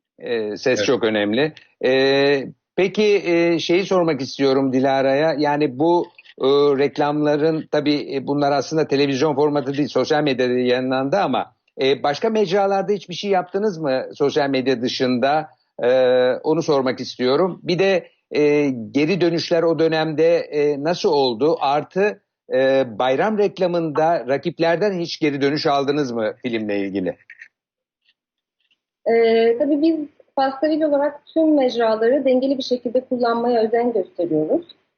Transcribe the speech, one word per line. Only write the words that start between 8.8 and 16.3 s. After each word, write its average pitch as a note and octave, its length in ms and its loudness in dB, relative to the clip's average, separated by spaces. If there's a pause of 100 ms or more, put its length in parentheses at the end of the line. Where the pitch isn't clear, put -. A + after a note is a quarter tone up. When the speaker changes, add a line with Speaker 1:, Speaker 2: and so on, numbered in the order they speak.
Speaker 1:
televizyon C#3 480 0
formatı C#3+ 380 0
değil, C#3 140 -2
sosyal D3+ 360 0
medyada B2+ 300 0
yayınlandı C3 640 0
ama, C3+ 360 -2 (280)
e, C3+ 220 0
başka D3 260 -2
mecralarda G3 640 0
hiçbir F#3 220 -6
şey G3 180 -6
yaptınız G3 460 -2
mı C3+ 360 -2
sosyal C#3+ 360 0
medya C3 320 0
dışında? C3 680 -2 (340)
E, A#2+ 60 2 (540)